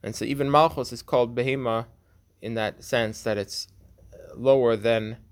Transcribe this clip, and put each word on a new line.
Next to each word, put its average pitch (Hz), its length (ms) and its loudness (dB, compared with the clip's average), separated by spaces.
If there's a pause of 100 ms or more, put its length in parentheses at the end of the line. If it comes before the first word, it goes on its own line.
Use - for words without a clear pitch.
And 107 120 -8
so - 100 -6
even 139 260 -2
Malchus 147 420 2
is 117 100 -14
called 120 320 0
Behema 123 520 -2 (560)
in 113 120 -8
that 107 300 -4
sense 113 380 -2
that 107 160 -2
it's, - 300 -8 (440)
uh, - 240 -20
lower 123 400 4
than 110 400 0 (160)